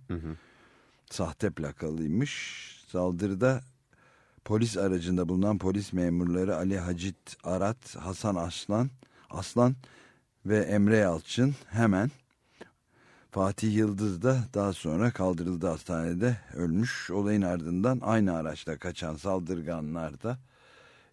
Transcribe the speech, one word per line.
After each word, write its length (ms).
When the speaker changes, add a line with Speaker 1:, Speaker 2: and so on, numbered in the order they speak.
Speaker 1:
Hı 60
hı. 220
Speaker 2:
Sahte 380
plakalıymış. 1160
Saldırıda 760
polis 320
aracında 520
bulunan 280
polis 360
memurları 640
Ali 240
Hacit 640
Arat, 520
Hasan 400
Aslan, 540
Aslan 460
ve 120
Emre 400
Yalçın 580
hemen, 440
Fatih 440
Yıldız 460
da 220
daha 200
sonra 380
kaldırıldı, 560
hastanede 680
ölmüş. 580
Olayın 300
ardından 600
aynı 340
araçla 420
kaçan 380
saldırganlar 1080
da 160